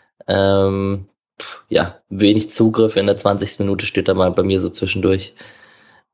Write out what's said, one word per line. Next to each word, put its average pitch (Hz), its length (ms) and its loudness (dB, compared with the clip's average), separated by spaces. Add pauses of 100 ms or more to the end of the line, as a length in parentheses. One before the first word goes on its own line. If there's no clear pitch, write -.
(280)
Ähm, 98 800 0 (340)
pff, - 300 -14
ja, - 300 0 (100)
wenig 104 400 2
Zugriff 110 460 2
in 98 100 0
der 101 120 2
zwanzigsten 101 500 -2
Minute 95 180 -2
steht - 220 -4
da 95 80 2
mal 92 160 2
bei 92 100 0
mir 95 180 0
so 87 100 -4
zwischendurch. 95 680 -4 (800)